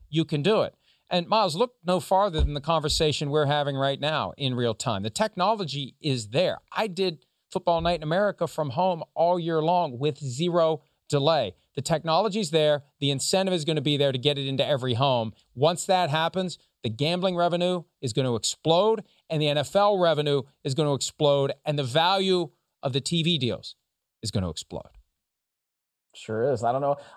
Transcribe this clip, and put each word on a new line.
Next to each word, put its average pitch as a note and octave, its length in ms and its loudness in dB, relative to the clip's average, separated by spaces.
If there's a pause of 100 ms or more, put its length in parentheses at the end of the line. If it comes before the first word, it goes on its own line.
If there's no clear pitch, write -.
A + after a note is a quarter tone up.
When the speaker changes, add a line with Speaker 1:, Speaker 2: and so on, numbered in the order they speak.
Speaker 1:
you D#3 140 0
can D3 200 -2
do G3+ 180 2
it. - 140 -4 (340)
And F3 180 -2
Miles, G3 280 2
look A#3+ 180 0 (100)
no F3+ 160 0
farther F#3 420 2
than C#3+ 120 0
the D3 80 -6
conversation D#3 720 0
we're D3+ 140 2
having C#3+ 300 0
right C3+ 240 -2
now C#3 380 -2
in C3 160 -2
real A#2+ 220 0
time. G#2 260 -4
The A2 80 -6
technology F#3 880 -4
is B2+ 300 -4
there. D#3 300 0 (120)
I A3 160 -2
did F3+ 380 -4 (260)
Football E3+ 300 0
Night E3+ 140 0
in D#3 80 -6
America F3 420 0
from D3+ 240 -4
home E3+ 340 -2 (120)
all F3 240 2
year E3 240 0
long E3 340 0
with C#3+ 220 -2
zero D#3+ 640 0 (240)
delay. C#3+ 480 2 (200)
The C#3 60 -4
technology's E3+ 680 0
there. D3+ 320 2 (160)
The C#3+ 100 0
incentive F#3 440 0
is D#3 120 -2
gonna D#3 160 0
be D3 160 2
there C#3 140 2
to B2+ 80 -2
get C#3+ 180 0
it C#3 100 -6
into C3+ 200 0
every B2+ 280 0
home. A#2 380 0 (220)
Once D#3 300 0
that F3+ 260 2
happens, E3 480 -2 (240)
the A#2+ 60 -4
gambling F3 460 -2
revenue F3 480 0 (180)
is A#2+ 120 -4
gonna B2+ 220 0
explode, F#3+ 680 2 (260)
and D#3 120 -2
the D3+ 60 2
N D3 100 0
F C#3+ 180 -2
L G3+ 220 4
revenue D3 460 2 (200)
is C3+ 120 -4
gonna D3 180 0
explode, C#3+ 600 2 (120)
and D3 140 -2
the C#3+ 40 -2
value F3 680 2 (340)
of C3+ 100 -2
the C#3 80 -2
T E3+ 220 0
V E3 160 2
deals A#2 360 -4 (460)
is G#2+ 80 -6
gonna F#2 200 -2
explode. - 400 -10 (1200)
Speaker 2:
Sure A2+ 380 -2
is. A2+ 120 -2
I A#2+ 80 2
don't C3+ 100 -2
know. C#3+ 160 0 (200)